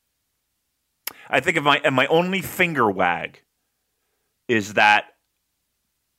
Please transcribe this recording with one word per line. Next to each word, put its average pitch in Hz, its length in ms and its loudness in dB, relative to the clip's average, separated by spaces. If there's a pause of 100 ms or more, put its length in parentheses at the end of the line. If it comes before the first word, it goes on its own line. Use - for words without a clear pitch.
(1300)
I 135 120 -2
think 165 160 -2
if 151 80 -4
my, 143 180 2
and 139 140 0
my 131 100 2
only 180 360 0
finger 156 460 -2
wag 87 540 -4 (1040)
is 104 280 -4
that 104 320 4 (1120)